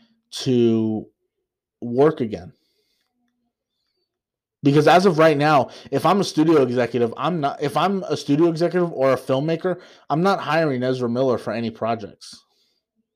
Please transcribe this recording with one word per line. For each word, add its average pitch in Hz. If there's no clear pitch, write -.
to 113
work 131
again. 101
Because 147
as 180
of 165
right 156
now, 147
if 139
I'm 190
a 175
studio 160
executive, 120
I'm 160
not, 139
if 139
I'm 185
a 151
studio 151
executive 170
or 131
a 123
filmmaker, 160
I'm 156
not 190
hiring 143
Ezra 127
Miller 123
for -
any 117
projects. 110